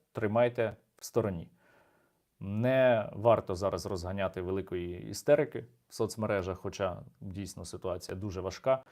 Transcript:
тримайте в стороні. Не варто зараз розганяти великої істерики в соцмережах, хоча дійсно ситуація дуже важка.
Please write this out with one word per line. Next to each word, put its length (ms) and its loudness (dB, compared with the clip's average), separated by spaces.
тримайте 640 2
в 60 -14
стороні. 440 -2
Не 720 4
варто 440 4
зараз 300 0
розганяти 560 -2
великої 680 -4
істерики 560 2
в 60 -20
соцмережах, 640 -2
хоча 440 -4
дійсно 440 -10
ситуація 540 -6
дуже 220 -6
важка. 520 0